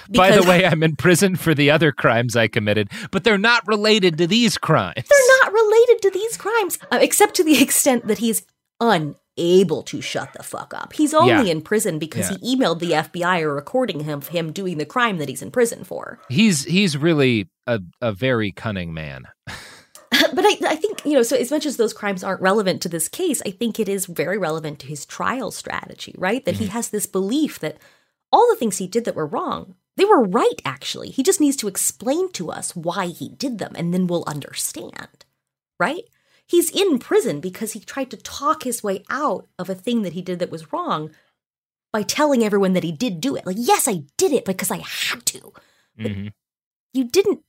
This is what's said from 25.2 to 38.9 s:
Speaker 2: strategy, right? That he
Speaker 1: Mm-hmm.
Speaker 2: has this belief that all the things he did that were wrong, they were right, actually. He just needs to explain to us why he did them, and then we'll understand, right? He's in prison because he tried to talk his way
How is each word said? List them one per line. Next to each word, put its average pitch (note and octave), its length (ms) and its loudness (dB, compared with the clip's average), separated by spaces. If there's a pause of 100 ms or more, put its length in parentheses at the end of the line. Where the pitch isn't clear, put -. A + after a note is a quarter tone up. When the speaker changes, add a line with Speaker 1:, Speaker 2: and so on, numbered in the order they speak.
Speaker 2:
strategy, - 680 -12
right? G#3 280 -4
That F3+ 100 -2
he G#3+ 100 -4
Speaker 1:
Mm-hmm. F#3+ 80 -6
Speaker 2:
has A#3 160 -6
this G#3 160 -6
belief G#3+ 540 -2
that D3+ 180 -8 (540)
all A4+ 180 6
the G#4+ 60 2
things A3 220 -2
he F#3 100 -6
did A#3 180 -4
that - 100 -4
were D#3 100 -4
wrong, A#3 500 -8 (220)
they F#4+ 80 4
were F#4+ 180 6
right, A#3+ 400 0
actually. - 460 -8
He C4 140 -2
just F#4+ 180 2
needs C#4 160 4
to G#3+ 100 -6
explain C#4+ 640 -4
to D#3+ 180 -8
us - 240 -10
why F3 320 -4
he C#3 220 -10
did A#3+ 300 -8
them, - 160 -10
and E3+ 180 -4
then F#3 140 2
we'll E3+ 180 -2
understand, - 1000 -12 (540)
right? C4 240 -2 (440)
He's E4+ 220 2
in E4+ 300 0
prison C4 400 0
because F#3 340 -8
he A3 60 -14
tried - 320 -10
to G3+ 60 -14
talk D4+ 460 -4
his A#3+ 200 -6
way G3 260 -4